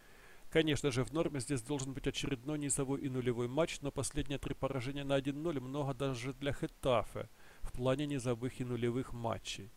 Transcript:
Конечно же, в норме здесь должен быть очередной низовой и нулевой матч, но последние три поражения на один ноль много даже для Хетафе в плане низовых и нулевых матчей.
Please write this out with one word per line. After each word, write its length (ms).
Конечно 420
же, 140
в 80
норме 260
здесь 220
должен 320
быть 140
очередной 520
низовой 400
и 80
нулевой 400
матч, 320
но 100
последние 480
три 160
поражения 520
на 100
один 260
ноль 200
много 320
даже 400
для 180
Хетафе 800
в 100
плане 340
низовых 540
и 60
нулевых 480
матчей. 640